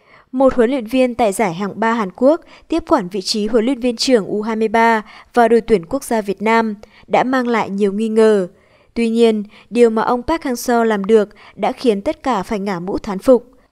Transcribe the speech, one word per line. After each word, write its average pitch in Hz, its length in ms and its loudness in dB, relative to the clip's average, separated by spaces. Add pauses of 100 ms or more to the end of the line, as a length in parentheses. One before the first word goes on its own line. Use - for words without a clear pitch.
(320)
Một 262 220 2
huấn 240 160 2
luyện 262 160 -4
viên 254 280 0
tại 220 180 0
giải 190 220 -2
hạng 190 260 -8
ba 226 120 0
Hàn 226 240 -4
Quốc 285 240 2 (280)
tiếp 330 200 -4
quản 233 200 0
vị 190 120 -8
trí 214 260 -4
huấn 220 180 0
luyện 247 160 -2
viên 240 160 -2
trưởng 196 300 2
U 208 160 -4
hai 220 140 -6
mươi 220 120 0
ba 226 340 2 (320)
và 214 140 6
đội 226 120 4
tuyển 202 260 0
quốc 277 180 -6
gia 226 160 -2
Việt 202 220 -6
Nam 220 320 0 (320)
đã - 180 0
mang 254 240 -2
lại 220 220 -2
nhiều 196 220 -2
nghi 220 160 -4
ngờ. 214 400 2 (460)
Tuy 233 140 0
nhiên, 226 340 2 (280)
điều 233 200 4
mà 220 120 -2
ông 247 200 -2
Park 320 200 -4
Hang-seo 240 420 -2
làm 214 200 -2
được 208 240 2 (280)
đã 208 160 -4
khiến 214 280 -2
tất 302 220 -6
cả 226 200 -2
phải 226 160 -6
ngả 190 220 -6
mũ 196 180 -6
thán 190 200 -8
phục, - 340 2 (200)